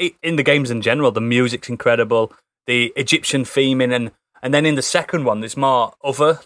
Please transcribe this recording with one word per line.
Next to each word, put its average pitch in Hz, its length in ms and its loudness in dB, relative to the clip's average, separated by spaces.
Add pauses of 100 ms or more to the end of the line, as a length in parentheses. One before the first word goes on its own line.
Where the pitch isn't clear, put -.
i-, 180 220 -4
in 165 140 -2
the 143 60 0
games 139 280 2
in 117 100 -4
general, 123 320 2
the 107 80 -2
music's 120 480 0
incredible, 117 640 0 (340)
the 120 300 0
Egyptian 135 480 -2
theming, 131 500 0
and, 120 180 -4 (300)
and 131 120 -2
then 147 100 4
in 151 120 2
the 131 60 -2
second - 420 -2
one, 107 160 0
there's 110 180 -10
more 131 340 2 (100)
other, 147 440 0